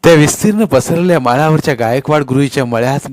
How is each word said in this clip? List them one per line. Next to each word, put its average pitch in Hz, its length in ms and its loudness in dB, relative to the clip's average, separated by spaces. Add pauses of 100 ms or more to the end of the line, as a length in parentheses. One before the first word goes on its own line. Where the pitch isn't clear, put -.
त्या 170 120 6
विस्तीर्ण 208 500 2
पसरलेल्या 165 560 0
माळावरच्या 147 540 0
गायकवाड 135 480 -2
गुरुजीच्या 135 420 -2
मळ्यात 120 480 -4